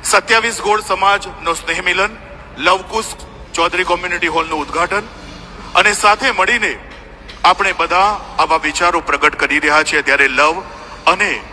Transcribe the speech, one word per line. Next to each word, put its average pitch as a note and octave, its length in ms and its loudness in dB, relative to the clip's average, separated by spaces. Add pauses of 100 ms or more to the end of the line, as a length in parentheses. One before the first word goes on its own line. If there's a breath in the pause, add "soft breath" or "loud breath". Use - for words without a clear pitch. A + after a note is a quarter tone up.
સત્યાવીસ A3+ 580 2
ગોળ G#3 180 2
સમાજનો G3 720 0
સ્નેહ E3 280 -6
મિલન, F#3 300 0 (460)
લવકુશ F#3+ 540 0 (420)
ચૌધરી F3 300 0
કોમ્યુનિટી F3 520 -2
હોલનું D#3+ 240 -2
ઉદ્ઘાટન E3+ 460 -2 (680)
અને G3+ 200 4
સાથે G#3+ 380 4
મળીને G3 400 0 (800)
આપણે F#3+ 220 2
બધા F3 380 2 (280)
આવા D#3+ 200 4
વિચારો E3 420 0
પ્રગટ D3 340 0
કરી C#3+ 260 0
રહ્યા D3+ 280 4
છીએ. D3+ 140 0
ત્યારે C#3 260 4
લવ D3 280 2 (500)
અને F#3 240 2 (220)